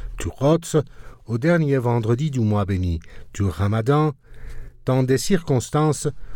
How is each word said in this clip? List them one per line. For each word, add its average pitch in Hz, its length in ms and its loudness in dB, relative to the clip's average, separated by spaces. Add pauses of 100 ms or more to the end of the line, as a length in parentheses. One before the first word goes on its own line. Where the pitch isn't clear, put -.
(180)
du - 100 -4
Quds 156 540 0 (440)
au 117 120 -4
dernier 147 400 2
vendredi 120 540 0
du 131 80 -2
mois 104 260 2
béni 90 340 0 (340)
du 101 100 -2
Ramadan, 113 680 0 (720)
dans 131 180 2
des 131 140 2
circonstances 151 880 0 (280)